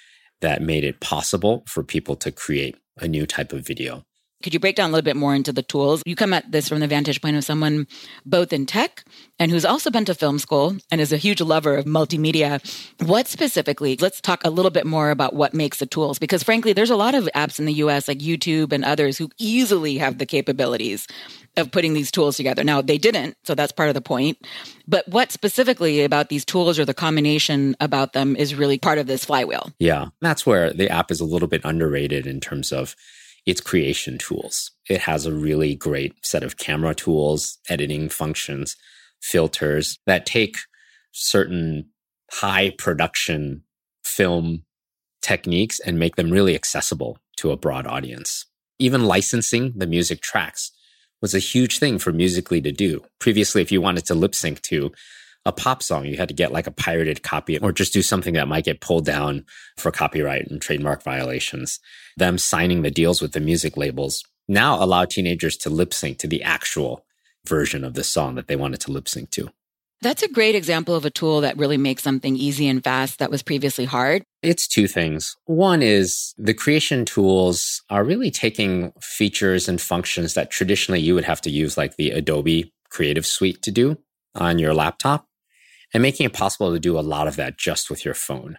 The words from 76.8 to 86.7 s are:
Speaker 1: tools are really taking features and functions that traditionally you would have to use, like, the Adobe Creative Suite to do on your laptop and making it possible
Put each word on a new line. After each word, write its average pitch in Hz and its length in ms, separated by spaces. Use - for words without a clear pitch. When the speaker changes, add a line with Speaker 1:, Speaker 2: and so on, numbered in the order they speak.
Speaker 1:
tools 92 840
are 101 140
really 196 260
taking 95 720
features 95 680
and 87 120
functions 85 540
that 76 180
traditionally 92 480
you 82 160
would 82 80
have 78 160
to 80 100
use, 73 260
like, 71 200
the 76 160
Adobe 78 600
Creative 78 360
Suite - 360
to - 100
do 131 260
on 85 240
your 78 120
laptop 80 540
and 113 80
making 135 220
it 117 80
possible 98 400